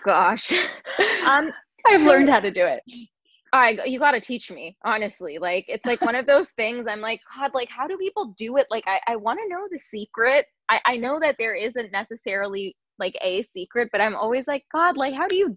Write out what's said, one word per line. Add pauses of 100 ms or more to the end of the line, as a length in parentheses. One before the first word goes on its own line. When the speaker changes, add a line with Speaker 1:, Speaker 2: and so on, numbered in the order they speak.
Speaker 1:
gosh. (760)
Um, (340)
Speaker 2:
I've
Speaker 1:
so
Speaker 2:
learned
how
to
do
it. (720)
Speaker 1:
I,
you
gotta
teach
me,
honestly.
Like,
it's,
like,
one
of
those
things
I'm
like, (180)
"God,
like,
how
do
people
do
it?"
Like,
I,
I
wanna
know
the
secret. (240)
I,
I
know
that
there
isn't
necessarily, (240)
like,
a (100)
secret,
but
I'm
always
like, (100)
"God,
like,
how
do
you